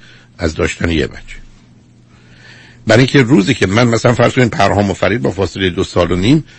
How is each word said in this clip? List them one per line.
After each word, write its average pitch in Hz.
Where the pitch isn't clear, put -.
از 80
داشتن 85
یه 78
بچه. -
برای 110
اینکه 135
روزی 120
که -
من 113
مثلاً 117
فرض 120
کنید 123
پرهام 98
و -
فرید 101
با 135
فاصلهٔ 95
دو 87
سال 85
و 90
نیم، 120